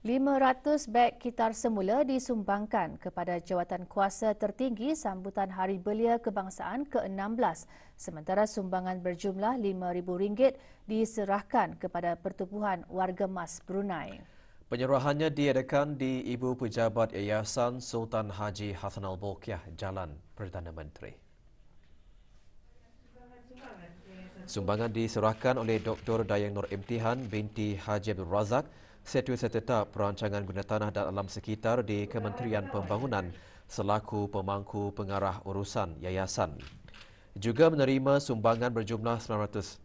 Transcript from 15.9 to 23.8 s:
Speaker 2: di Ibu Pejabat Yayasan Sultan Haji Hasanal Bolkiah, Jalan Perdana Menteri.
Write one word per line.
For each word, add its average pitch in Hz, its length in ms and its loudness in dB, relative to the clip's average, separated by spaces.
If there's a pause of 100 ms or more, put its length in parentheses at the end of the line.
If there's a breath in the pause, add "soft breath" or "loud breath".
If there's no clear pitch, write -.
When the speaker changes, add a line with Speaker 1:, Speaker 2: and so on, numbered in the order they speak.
Speaker 2:
di 131 320 0
Ibu 123 240 0
Pejabat 113 560 2
Yayasan 107 640 0
Sultan 113 500 -2
Haji 101 460 -4
Hasanal 95 480 -6
Bolkiah, 98 400 -6 (160)
Jalan 95 400 -6 (160)
Perdana 87 400 -8
Menteri. 78 400 -12 (3250)